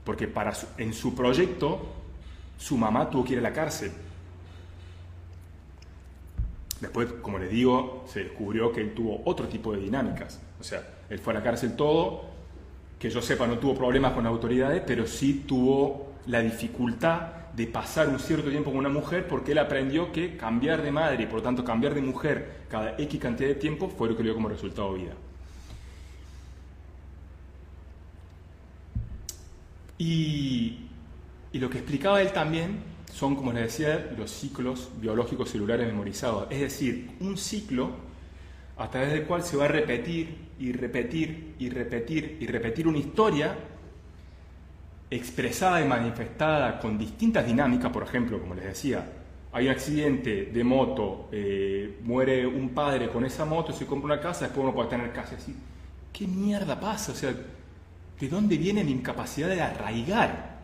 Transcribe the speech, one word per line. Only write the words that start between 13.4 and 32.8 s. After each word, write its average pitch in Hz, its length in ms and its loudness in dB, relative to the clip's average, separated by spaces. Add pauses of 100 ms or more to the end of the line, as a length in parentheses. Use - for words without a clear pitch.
no 117 100 2
tuvo 135 160 2
problemas 123 380 4
con 123 140 0
las 113 80 4
autoridades, 123 520 4
pero 113 220 2
sí 139 400 2
tuvo 135 640 4 (140)
la 120 160 4
dificultad 120 960 0 (200)
de 117 80 2
pasar 120 440 2
un 131 100 2
cierto 143 320 2
tiempo 147 180 0
con 135 80 0
una 139 120 2
mujer 151 380 0
porque 139 260 0
él 156 40 8
aprendió 143 540 4
que 170 260 -2
cambiar 131 460 2
de 147 80 0
madre 143 320 4
y - 20 2
por 110 120 -2
lo 110 40 0
tanto 123 220 2
cambiar 120 320 2
de 139 80 2
mujer - 680 -2
cada 110 300 -2
X 147 200 -2
cantidad 131 300 2
de 139 60 4
tiempo 156 340 -2
fue 113 200 0
lo 110 60 4
que 110 60 -2
le 110 60 4
dio 110 80 2
como 110 120 0
resultado 98 460 -2
vida. 87 200 -4 (4000)
Y, 147 840 2 (680)
y 151 60 -4
lo 123 100 2
que 123 120 -2
explicaba 190 420 4
él 185 100 4
también 165 460 0 (340)